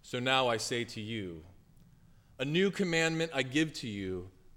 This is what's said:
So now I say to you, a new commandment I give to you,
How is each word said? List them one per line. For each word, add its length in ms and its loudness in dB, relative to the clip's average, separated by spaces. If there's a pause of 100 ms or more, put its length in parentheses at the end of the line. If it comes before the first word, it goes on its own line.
So 180 -8
now 300 4
I 80 4
say 300 -2
to 160 -10
you, 420 -6 (920)
a 80 -2
new 240 4
commandment 640 2
I 80 0
give 320 0
to 120 -8
you, 440 -4 (260)